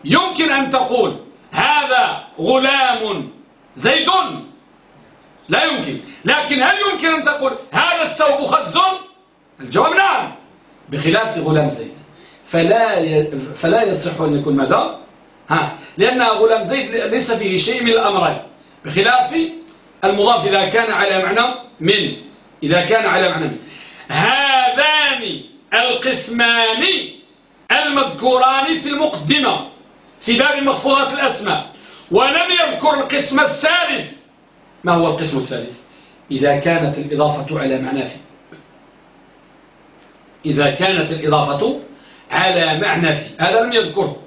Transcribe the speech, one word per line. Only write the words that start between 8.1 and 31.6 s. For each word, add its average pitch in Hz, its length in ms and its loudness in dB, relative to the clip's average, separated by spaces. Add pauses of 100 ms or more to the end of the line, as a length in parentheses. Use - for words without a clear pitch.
خز؟ - 340 0 (840)
الجواب 285 340 0
نعم، - 400 2 (540)
بخلاف 165 500 0
غلام 151 300 2
زيد، - 260 -8 (500)
فلا 202 540 2
ي-، 156 320 0 (260)
فلا - 260 2
يصح - 380 -4
أن 147 180 0
يكون 143 180 0
ماذا؟ 139 420 0 (520)
ها، 156 260 -2 (220)
لأن 247 240 2
غلام 226 400 2
زيد 269 280 -4
ليس 226 420 -2
فيه 190 240 -2
شيء 240 260 0
من 233 60 0
الأمرين، 202 540 2 (420)
بخلاف 240 520 2 (680)
المضاف 202 420 4
إذا 196 220 2
كان 226 240 0
على 190 300 0
معنى 233 320 0 (260)
من، 185 360 0 (460)
إذا 165 180 2
كان 220 260 0
على 185 220 2
معنى 165 160 -2
من. 131 120 -6 (520)
هذان 262 1300 0 (340)
القسمان 233 1120 0 (840)
المذكوران 269 1000 2
في 285 140 -6
المقدمة 285 800 -2 (520)
في 233 180 0
باب 285 240 2
مخفوضات 269 500 0
الأسماء، 262 600 -4 (380)